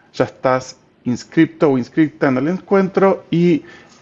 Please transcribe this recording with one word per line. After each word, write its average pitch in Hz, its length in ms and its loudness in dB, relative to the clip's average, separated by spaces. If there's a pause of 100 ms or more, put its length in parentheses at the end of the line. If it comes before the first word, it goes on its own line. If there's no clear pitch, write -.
(140)
Ya 127 120 -2
estás - 520 -4 (260)
inscripto 156 680 0
o 135 60 0
inscripta 143 520 -2
en 127 80 0
el 135 100 -2
encuentro 190 840 0
y 170 340 0 (380)